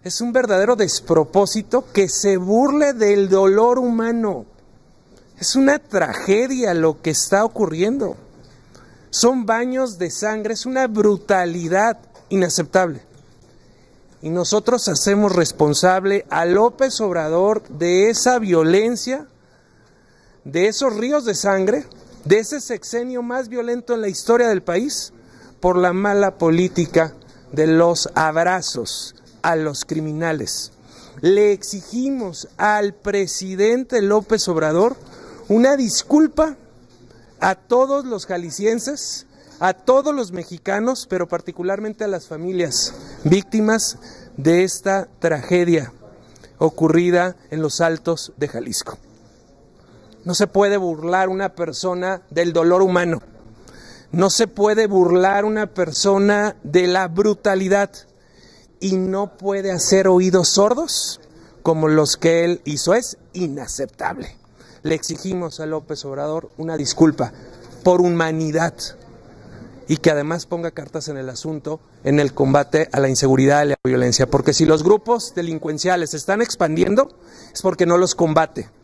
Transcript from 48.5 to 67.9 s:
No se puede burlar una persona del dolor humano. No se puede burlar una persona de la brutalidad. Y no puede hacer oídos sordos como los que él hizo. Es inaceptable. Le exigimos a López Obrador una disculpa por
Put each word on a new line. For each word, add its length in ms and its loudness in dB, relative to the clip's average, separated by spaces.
No 100 -4
se 120 0
puede 280 2
burlar 540 -2
una 260 -6
persona 760 -6
del 220 -2
dolor 300 2
humano. 400 0
No 160 2
se 160 0
puede 400 2
burlar 580 4
una 300 -2
persona 880 0
de 240 2
la 220 0
brutalidad. 840 0
Y 160 -2
no 420 -4
puede 340 -4
hacer 360 2
oídos 420 4
sordos 720 0
como 240 2
los 280 2
que 300 2
él 180 -2
hizo. 300 -2
Es 240 -2
inaceptable. 1040 -8
Le 100 -2
exigimos 640 -8
a 60 -10
López 400 -10
Obrador 520 -8
una 200 -6
disculpa 560 0
por 180 4